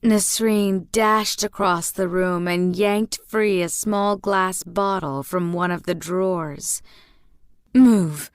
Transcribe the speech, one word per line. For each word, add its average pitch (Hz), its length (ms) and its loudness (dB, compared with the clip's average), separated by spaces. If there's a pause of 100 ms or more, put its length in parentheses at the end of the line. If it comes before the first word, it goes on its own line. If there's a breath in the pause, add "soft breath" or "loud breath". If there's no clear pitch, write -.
Nasreen 208 880 0
dashed 214 520 0
across 175 480 -2
the 190 160 -2
room 180 400 0
and 180 280 0
yanked 208 520 0
free 208 340 0
a 170 80 -2
small 202 480 -2
glass 190 460 -2
bottle 175 580 -4
from 175 320 -4
one 175 160 -2
of 175 140 -4
the 180 100 -4
drawers. 170 880 -4 (960 soft breath)
Move 202 600 6